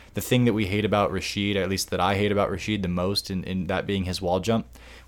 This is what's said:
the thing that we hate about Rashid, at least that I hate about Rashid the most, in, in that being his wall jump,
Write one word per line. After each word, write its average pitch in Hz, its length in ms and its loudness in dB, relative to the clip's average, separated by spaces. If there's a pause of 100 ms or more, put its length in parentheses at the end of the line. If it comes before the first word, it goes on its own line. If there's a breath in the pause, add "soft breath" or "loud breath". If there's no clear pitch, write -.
(120 loud breath)
the - 80 -6
thing 123 240 2
that 117 80 4
we 104 140 0
hate 101 180 0
about 101 260 4
Rashid, 101 460 -2
at 92 140 0
least 95 200 -2
that 92 100 -2
I 98 160 2
hate 101 160 2
about 101 180 2
Rashid 104 320 -2
the 90 60 -2
most, 90 420 -2
in, 92 140 -4
in 92 240 -4
that 92 180 -2
being 98 180 -2
his 90 160 -4
wall 92 200 0
jump, 113 260 0 (420 loud breath)